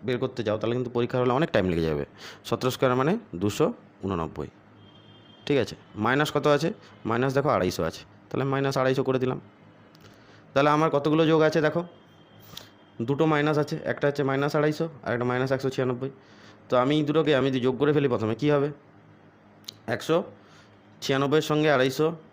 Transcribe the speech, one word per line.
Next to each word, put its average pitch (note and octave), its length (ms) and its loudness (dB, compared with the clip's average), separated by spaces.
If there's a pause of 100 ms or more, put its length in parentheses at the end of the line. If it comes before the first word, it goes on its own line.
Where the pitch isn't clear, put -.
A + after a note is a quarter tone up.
বের B2 160 -2
করতে C3 240 -6
যাও, G#2+ 140 0
তাহলে A2+ 180 -2
কিন্তু B2 180 -4
পরীক্ষার A#2+ 260 0
হলে B2 160 2
অনেক E3 160 0
টাইম G2 180 4
লেগে E2 180 0
যাবে। D2 140 -2 (440)
সতেরো A#2+ 260 -2
স্কয়ার C3 260 2
মানে D3 120 2 (300)
দুশো G#2 240 0 (380)
ঊননব্বই, E2 440 -4 (1000)
ঠিক C#3+ 180 0
আছে? - 100 -10 (300)
মাইনাস C#3 320 0
কত C#3 100 0 (100)
আছে? D#3 120 -2 (420)
মাইনাস B2+ 260 0
দেখো C#3 200 0
আড়াইশো F#2 340 0
আছে, - 120 -16 (260)
তাহলে - 240 -4
মাইনাস C3+ 280 -2
আড়াইশো C3 280 0
করে C3 160 0
দিলাম। C3+ 140 -2 (1120)
তাহলে C#3+ 240 4
আমার D#3+ 200 2
কতগুলো D3+ 340 2
যোগ D#3+ 180 6
আছে D#3+ 180 2
দেখো, D#3+ 160 0 (1300)
দুটো C#3+ 240 2
মাইনাস D3 320 2
আছে, D#3 120 -6 (160)
একটা - 160 -4
হচ্ছে C#3+ 220 -2
মাইনাস C#3 280 0
আড়াইশো D3+ 280 0 (180)
আর - 100 -4
একটা A#2+ 160 -2
মাইনাস B2+ 260 0
একশো C3 180 -2
ছিয়ানব্বই। C3 360 -4 (580)
তো - 140 0
আমি C3+ 160 2
এই D#3 100 2
দুটোকে D3+ 320 2
আমি C3+ 120 2
যদি C3 140 -2
যোগ B2+ 140 0
করে D3 160 2
ফেলি C#3+ 180 2
প্রথমে, A2 260 0
কী D3 140 0
হবে? C#3+ 140 2 (1300)
একশো D#3+ 220 -2 (840)
ছিয়ানব্বইয়ের C#3+ 480 2
সঙ্গে D3+ 260 2
আড়াইশো C3+ 320 2 (240)